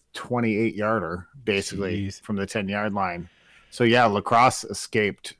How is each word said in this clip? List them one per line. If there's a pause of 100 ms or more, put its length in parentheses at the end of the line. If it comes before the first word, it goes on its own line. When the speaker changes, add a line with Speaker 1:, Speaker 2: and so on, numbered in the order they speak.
(140)
Speaker 1:
twenty-eight
yarder, (180)
basically,
Speaker 2:
Jeez.
Speaker 1:
from
the
ten-yard
line. (400)
So,
yeah,
La
Crosse
escaped